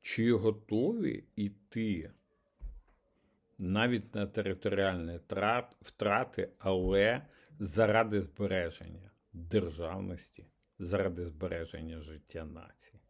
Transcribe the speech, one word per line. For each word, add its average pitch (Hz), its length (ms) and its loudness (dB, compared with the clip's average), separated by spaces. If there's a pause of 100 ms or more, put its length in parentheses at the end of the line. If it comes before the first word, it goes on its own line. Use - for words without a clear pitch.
Чи 117 320 2
готові 113 920 0 (120)
йти 101 760 -4 (1500)
навіть 110 560 0
на 104 120 -2
територіальні 95 1000 0
трат-, 107 540 0
втрати, - 680 0 (100)
але 98 680 4 (320)
заради 107 600 4
збереження 87 920 -4 (220)
державності, 87 1120 -4 (320)
заради 92 460 -2
збереження 82 760 -8
життя 78 440 -12
нації? - 640 -18